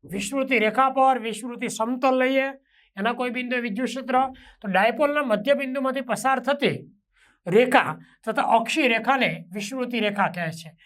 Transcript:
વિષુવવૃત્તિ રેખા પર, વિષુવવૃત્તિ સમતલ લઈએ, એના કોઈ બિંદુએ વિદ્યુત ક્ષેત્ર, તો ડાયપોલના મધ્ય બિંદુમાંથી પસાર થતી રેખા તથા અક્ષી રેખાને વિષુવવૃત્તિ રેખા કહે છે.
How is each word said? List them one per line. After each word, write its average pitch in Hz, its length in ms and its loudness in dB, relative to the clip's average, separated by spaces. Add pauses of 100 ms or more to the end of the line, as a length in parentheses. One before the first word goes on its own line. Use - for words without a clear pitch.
વિષુવવૃત્તિ 262 560 -2
રેખા 220 300 4
પર, 262 300 2
વિષુવવૃત્તિ 226 500 -8
સમતલ 254 480 0
લઈએ, 262 300 2 (500)
એના 220 160 0
કોઈ 247 160 -4
બિંદુએ 247 300 -4
વિદ્યુત 240 300 -4
ક્ષેત્ર, 254 260 -4 (460)
તો - 60 -14
ડાયપોલના 240 560 2
મધ્ય 226 300 2
બિંદુમાંથી 262 480 -2
પસાર 262 380 0
થતી 269 380 0 (720)
રેખા 208 500 4 (260)
તથા 226 320 -2
અક્ષી 247 320 2
રેખાને 233 420 2 (220)
વિષુવવૃત્તિ 240 480 -6
રેખા 202 300 0
કહે 170 220 -6
છે. 165 180 -16 (160)